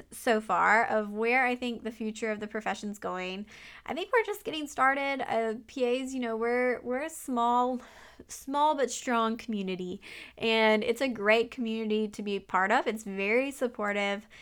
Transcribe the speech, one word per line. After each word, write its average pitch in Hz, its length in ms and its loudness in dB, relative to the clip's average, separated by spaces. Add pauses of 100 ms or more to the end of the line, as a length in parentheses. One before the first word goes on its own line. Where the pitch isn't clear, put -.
so 220 300 2
far 196 460 4
of 214 260 0
where 233 340 2
I 247 100 0
think 247 280 -6
the 220 80 -4
future 220 400 -4
of 214 80 -4
the 208 80 -6
profession's 208 500 -6
going. 185 480 -6 (400)
I - 80 -6
think 349 200 -6
we're 453 100 4
just 403 220 -6
getting 302 220 -6
started. 277 600 0
Uh, 226 280 0 (120)
P 247 340 0
As, 262 120 -6
you 262 80 -4
know, 226 160 -2
we're, 240 440 0
we're 254 220 -4
a 320 60 -6
small, 247 720 0 (480)
small 294 440 0
but 269 160 2
strong 233 460 0
community, 185 640 -4 (380)
and 220 440 4
it's 233 200 0
a 269 80 2
great 220 420 2
community 220 560 -2
to 208 160 -10
be 202 160 -2
part 190 320 0
of. 262 160 4
It's 220 160 -4
very 208 480 0
supportive, 208 760 -2 (140)